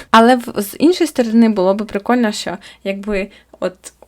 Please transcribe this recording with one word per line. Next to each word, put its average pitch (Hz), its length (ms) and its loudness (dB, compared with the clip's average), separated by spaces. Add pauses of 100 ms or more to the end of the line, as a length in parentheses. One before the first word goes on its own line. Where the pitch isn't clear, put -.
<laughs> - 100 -20
Але 226 260 6
в-, 240 260 -6
з - 160 -12
іншої 339 300 2
сторони 233 400 2
було 196 260 0
б 214 120 -6
прикольно, 226 460 -2
що - 240 -10 (280)
якби 196 440 -6 (320)
от 180 140 -6 (340)